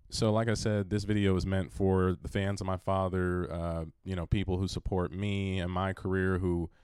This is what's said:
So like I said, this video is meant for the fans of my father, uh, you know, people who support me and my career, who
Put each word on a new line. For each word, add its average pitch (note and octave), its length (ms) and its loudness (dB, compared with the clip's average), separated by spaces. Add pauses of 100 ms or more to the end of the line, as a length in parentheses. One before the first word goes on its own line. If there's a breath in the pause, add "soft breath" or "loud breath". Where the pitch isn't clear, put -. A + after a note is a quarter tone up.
So A2 220 2
like A2 160 2
I A2 60 4
said, G#2 380 0
this G#2 140 0
video G2+ 300 4
is F2+ 80 2
meant F#2+ 300 -2
for F#2 480 2
the - 60 -8
fans G2 340 -2
of G2 60 -8
my F#2+ 100 -2
father, F2+ 760 0
uh, E2+ 340 -4 (180)
you F#2+ 120 -4
know, E2+ 120 -4
people F#2 320 0
who F#2+ 80 0
support F2+ 440 -2
me G2 460 -2
and F2+ 140 -2
my F#2 200 -2
career, F#2 460 0
who F2 320 0 (140 soft breath)